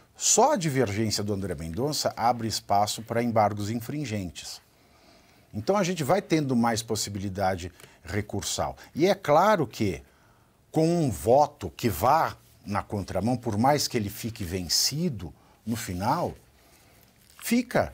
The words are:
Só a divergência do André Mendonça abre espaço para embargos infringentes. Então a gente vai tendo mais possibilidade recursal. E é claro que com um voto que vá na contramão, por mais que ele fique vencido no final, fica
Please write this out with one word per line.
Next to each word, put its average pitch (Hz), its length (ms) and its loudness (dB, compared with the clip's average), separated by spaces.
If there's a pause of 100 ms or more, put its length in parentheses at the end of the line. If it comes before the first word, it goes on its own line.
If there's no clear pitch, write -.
(160)
Só 262 380 4
a - 20 2
divergência 113 680 0
do 104 100 -2
André 95 220 -4
Mendonça 90 640 -4
abre 113 300 0
espaço 104 540 0
para 117 220 -2
embargos 107 460 2
infringentes. 117 920 -8 (920)
Então 190 240 0
a 208 60 4
gente 165 200 -2
vai 175 180 2
tendo 151 340 0
mais 117 260 2
possibilidade 95 920 -4 (320)
recursal. 95 720 -4 (200)
E 147 100 2
é 190 100 4
claro 175 500 4
que 98 360 -2 (680)
com 160 160 2
um 170 220 2
voto 113 680 2
que - 140 0
vá 120 460 2 (300)
na 98 180 -2
contramão, 101 520 -2
por 113 220 -4
mais 135 300 4
que 127 100 -2
ele 104 120 -4
fique 110 340 -10
vencido 92 920 -2 (320)
no 113 100 -2
final, 110 580 -2 (1080)
fica 226 500 0